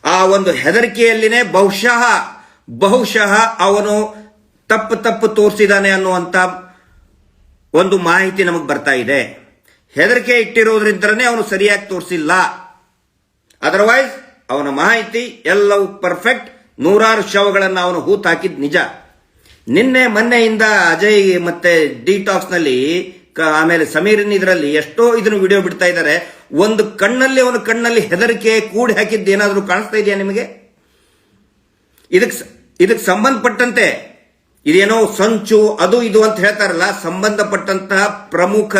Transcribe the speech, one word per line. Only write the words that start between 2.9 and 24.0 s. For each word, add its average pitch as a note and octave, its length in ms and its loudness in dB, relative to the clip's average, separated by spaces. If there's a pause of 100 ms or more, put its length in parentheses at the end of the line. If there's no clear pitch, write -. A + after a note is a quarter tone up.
ಅವನು G#3 560 0 (540)
ತಪ್ಪು A3 280 -2
ತಪ್ಪು A3 320 -2
ತೋರಿಸಿದಾನೆ G3+ 640 2
ಅನ್ನುವಂತ F#3 460 -2 (1400)
ಒಂದು F#3+ 240 2
ಮಾಹಿತಿ F#3 460 0
ನಮಗ್ E3+ 220 -2
ಬರ್ತಾ C#3+ 260 -4
ಇದೆ. B2+ 300 -2 (720)
ಹೆದರಿಕೆ A#3+ 460 0
ಇಟ್ಟಿರೋದ್ರಿಂದನೇ G#3+ 840 0
ಅವನು A#3 200 0
ಸರಿಯಾಗಿ G3+ 440 -2
ತೋರಿಸಿಲ್ಲ. F3 440 -4 (1400)
Otherwise A3+ 560 0 (260)
ಅವನ C#3+ 180 -4
ಮಾಹಿತಿ G#3+ 800 -4
ಎಲ್ಲವೂ G3+ 400 2
ಪರ್ಫೆಕ್ಟ್. F#3+ 960 -6
ನೂರಾರು G#3 520 2
ಶವಗಳನ್ನ G3 480 0
ಅವನು F3+ 200 -2
ಹೂತ್ G3+ 260 -2
ಹಾಕಿದ್ E3+ 340 -2
ನಿಜ. C#3+ 160 -2 (920)
ನಿನ್ನೆ B3+ 380 2
ಮೊನ್ನೆಯಿಂದ A3+ 560 0
ಅಜಯ್ F#3+ 760 2
ಮತ್ತೆ E3 640 0
ಡಿಟಾಕ್ಸ್ F#3+ 480 -2
ನಲ್ಲಿ D#3 640 -2 (180)
ಕ-, - 80 -10
ಆಮೇಲೆ D#3+ 460 2
ಸಮೀರಿನ್ G3+ 460 0